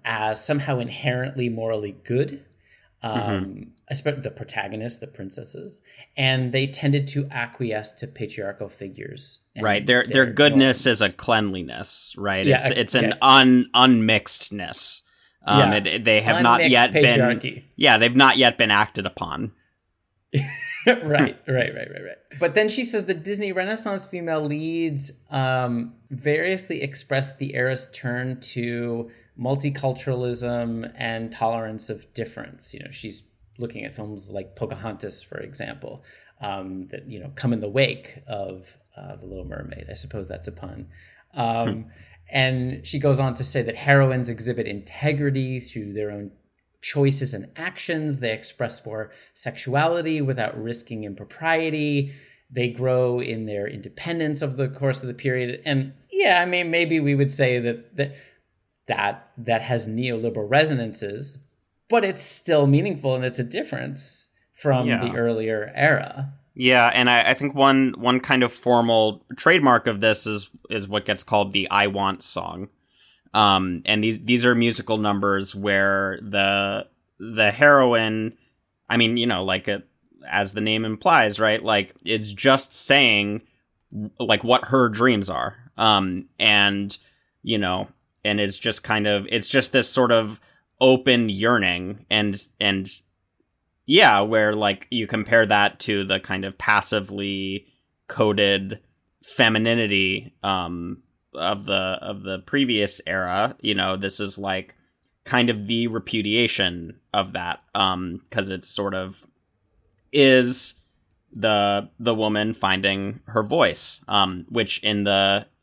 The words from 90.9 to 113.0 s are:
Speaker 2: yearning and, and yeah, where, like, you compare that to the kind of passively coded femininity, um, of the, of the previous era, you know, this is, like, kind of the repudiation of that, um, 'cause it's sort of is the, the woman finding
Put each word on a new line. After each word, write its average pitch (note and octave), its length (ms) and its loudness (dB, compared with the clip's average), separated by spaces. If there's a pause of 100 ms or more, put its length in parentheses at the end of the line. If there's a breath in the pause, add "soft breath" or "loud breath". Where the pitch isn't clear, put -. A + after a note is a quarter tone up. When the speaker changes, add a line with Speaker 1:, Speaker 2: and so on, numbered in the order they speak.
Speaker 2:
yearning G2 800 0
and, G#2 320 0 (200)
and G2 280 0 (960)
yeah, C3+ 340 8
where, G#2+ 340 4
like, G#2 360 0
you A#2 180 -4
compare A2 360 2
that G#2 360 2
to G2+ 240 -2
the F#2+ 160 -2
kind F#2+ 260 -6
of F#2+ 100 -12
passively G2 1120 -2 (400)
coded G2+ 760 0 (420)
femininity, A2 1120 0 (100)
um, F2 580 -4 (320)
of G2+ 320 -4
the, F#2+ 340 -2
of G2 220 -12
the F#2+ 240 -8
previous A#2+ 600 0
era, F#2+ 540 -2
you G#2+ 140 -2
know, F#2+ 220 -2
this G2 240 -6
is, G2 180 -6
like, F#2+ 360 -6 (500)
kind A#2+ 260 2
of G#2 160 -4
the A#2 220 -2
repudiation G#2 1080 -2 (140)
of G2 220 -2
that, F2 260 -8 (140)
um, F#2+ 560 -2
'cause G2 200 -4
it's F#2 180 -8
sort G2 260 -4
of F#2+ 320 -10 (840)
is C3 680 4 (520)
the, G2+ 560 0 (100)
the A#2 160 0
woman G#2+ 400 0
finding G2 720 -2